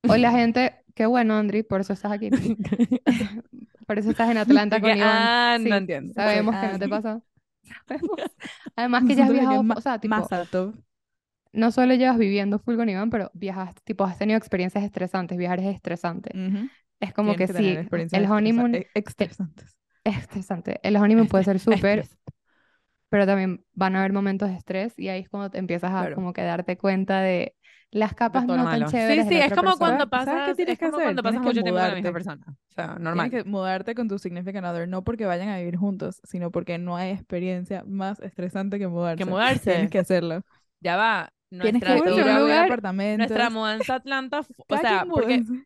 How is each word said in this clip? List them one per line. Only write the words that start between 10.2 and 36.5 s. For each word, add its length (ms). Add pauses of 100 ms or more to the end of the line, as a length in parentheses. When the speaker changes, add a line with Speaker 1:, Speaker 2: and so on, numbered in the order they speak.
Speaker 3:
tov. 260 (760)
Speaker 1:
no 200
solo 220
llevas 240
viviendo 400
full 180
con 120
Iván, 220
pero 240
viajaste, 500
tipo, 200
has 140
tenido 200
experiencias 460
estresantes, 540
viajar 220
es 140
estresante. 600
Speaker 3:
Ujú. 360 (300)
Speaker 1:
Es 140
como 220
Speaker 3:
Tienes 80
Speaker 1:
que 20
Speaker 3:
que 60
tener 240
Speaker 1:
sí, 20
Speaker 3:
experiencias 440
Speaker 1:
el 80
Speaker 3:
estresa-, 20
Speaker 1:
honeymoon, 400
Speaker 3:
e-, 220
estresantes. 800 (280)
Speaker 1:
es 140
estresante. 640
El 140
honeymoon 320
puede 160
ser 140
Speaker 2:
Estres-, 20
Speaker 1:
súper, 460
Speaker 2:
estrés. 120 (880)
Speaker 1:
pero 180
también 380 (100)
van 220
a 40
haber 120
momentos 380
de 60
estrés 420
y 100
ahí 140
es 60
cuando 220
te 80
empiezas 340
a 80
Speaker 3:
Claro. 140
Speaker 1:
como 180
que 100
darte 360
cuenta 420
de 340 (360)
las 240
capas 300
Speaker 2:
De 20
todo 100
lo 60
Speaker 1:
no 60
tan 120
Speaker 2:
malo. 60
Speaker 1:
chéveres 380
Speaker 2:
Sí, 20
Speaker 1:
de 80
Speaker 2:
sí, 0
Speaker 1:
la 60
Speaker 2:
es 40
Speaker 1:
otra 120
Speaker 2:
como 140
Speaker 1:
persona. 80
Speaker 2:
cuando 320
Speaker 3:
¿Sabes, 140
sabes 200
qué 100
Speaker 2:
pasas, 20
Speaker 3:
tienes 160
Speaker 2:
es 60
Speaker 3:
que 80
Speaker 2:
como 140
Speaker 3:
hacer? 20
Speaker 2:
cuando 200
Speaker 3:
Tienes 180
Speaker 2:
pasas 20
Speaker 3:
que 80
Speaker 2:
mucho 120
tiempo 180
con 100
la 60
misma 160
Speaker 3:
mudarte. 0
Speaker 2:
persona. 360
O 240
sea, 260 (120)
Speaker 3:
Tienes 200
Speaker 2:
normal. 0
Speaker 3:
que 140
mudarte 500
con 140
tu 100
significant 480
other, 220
no 160
porque 220
vayan 220
a 100
vivir 180
juntos, 480
sino 260